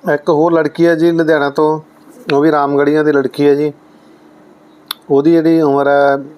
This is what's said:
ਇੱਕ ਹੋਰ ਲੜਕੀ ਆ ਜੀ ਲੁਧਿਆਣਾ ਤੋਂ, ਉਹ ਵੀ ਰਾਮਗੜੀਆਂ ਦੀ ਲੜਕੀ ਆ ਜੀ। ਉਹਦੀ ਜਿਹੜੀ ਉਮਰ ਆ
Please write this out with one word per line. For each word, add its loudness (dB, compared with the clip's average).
ਇੱਕ -4
ਹੋਰ 0
ਲੜਕੀ 0
ਆ 2
ਜੀ 0
ਲੁਧਿਆਣਾ 0
ਤੋਂ, -2
ਉਹ 2
ਵੀ 2
ਰਾਮਗੜੀਆਂ 0
ਦੀ 0
ਲੜਕੀ 0
ਆ 4
ਜੀ। -4
ਉਹਦੀ 2
ਜਿਹੜੀ 2
ਉਮਰ 0
ਆ 2